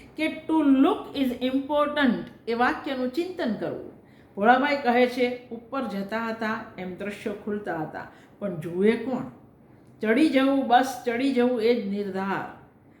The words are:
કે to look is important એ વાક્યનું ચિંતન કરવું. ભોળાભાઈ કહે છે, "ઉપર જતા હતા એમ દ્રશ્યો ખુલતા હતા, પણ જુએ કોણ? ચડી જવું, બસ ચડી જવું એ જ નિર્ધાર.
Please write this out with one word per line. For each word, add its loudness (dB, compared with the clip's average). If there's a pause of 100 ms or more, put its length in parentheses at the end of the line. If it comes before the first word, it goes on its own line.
(180)
કે 0
to 0
look 4
is -2
important 2 (240)
એ -2
વાક્યનું -2
ચિંતન -4
કરવું. -8 (440)
ભોળાભાઈ 4
કહે 4
છે, -2
"ઉપર -8
જતા -6
હતા -4 (140)
એમ -8
દ્રશ્યો -8 (120)
ખુલતા -6
હતા, -10 (280)
પણ -6
જુએ 2
કોણ? -2 (800)
ચડી 4
જવું, 2
બસ 2
ચડી 0
જવું 2
એ 4
જ -6
નિર્ધાર. -4 (400)